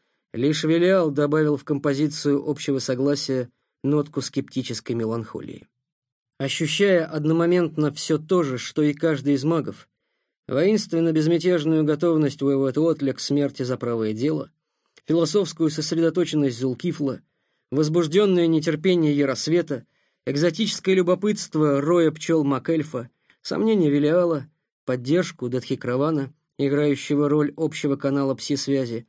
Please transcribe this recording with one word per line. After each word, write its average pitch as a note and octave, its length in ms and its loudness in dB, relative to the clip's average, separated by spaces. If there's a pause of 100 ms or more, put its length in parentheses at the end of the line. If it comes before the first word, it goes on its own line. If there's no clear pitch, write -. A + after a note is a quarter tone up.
(340)
лишь D3+ 320 -2
Велиал E3+ 440 4
добавил D3 460 2
в C3+ 80 -10
композицию C#3+ 840 -2
общего C#3 340 -2
согласия C3 680 -2 (320)
нотку D3 380 -2
скептической - 760 -6
меланхолии. A2+ 760 -6 (680)
Ощущая E3 680 0
одномоментно D#3+ 880 0
все D#3 240 -2
то E3 260 0
же, C3 140 -4
что - 240 -6
и D3+ 120 2
каждый C#3+ 420 0
из C3 100 -4
магов, D3+ 420 -2 (600)
воинственно-безмятежную E3 1400 2
готовность D3+ 560 2
Уэватуотля C#3 720 0
к - 80 -10
смерти C#3+ 420 -2
за B2 140 -4
правое A#2 340 -2
дело, C3+ 400 -4 (560)
философскую E3 640 0
сосредоточенность D#3 880 0
Зулкифла, C3 640 -4 (500)
возбужденное E3+ 760 2
нетерпение D#3 680 2
Яросвета, C#3+ 680 0 (400)
экзотическое E3 680 0
любопытство F3+ 840 2
роя D#3+ 320 4
пчел D#3 320 0
Макэльфа, C#3 680 -2 (320)
сомнение G3+ 480 2
Велиала, D3+ 600 2 (340)
поддержку B2+ 640 -2
Датхикравана, C3 880 -2 (240)
играющего C#3+ 720 0
роль D3 280 2
общего D3+ 380 -2
канала C#3 400 -2
пси-связи, C3+ 720 -4